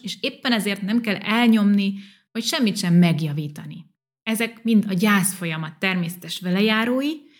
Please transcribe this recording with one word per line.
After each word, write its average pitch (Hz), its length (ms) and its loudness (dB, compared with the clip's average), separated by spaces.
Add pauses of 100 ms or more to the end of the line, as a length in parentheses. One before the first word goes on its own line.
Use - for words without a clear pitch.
és 185 180 -10
éppen - 320 -4
ezért 202 300 -2
nem 214 180 0
kell 214 160 -2
elnyomni, 208 800 2 (380)
vagy 233 100 -8
semmit 233 340 0
sem 175 180 0
megjavítani. 156 920 0 (360)
Ezek 226 400 -4
mind 220 260 4
a 196 40 -4
gyász 185 420 2
folyamat 160 440 -8
természetes 180 640 -4
velejárói, 220 720 0 (260)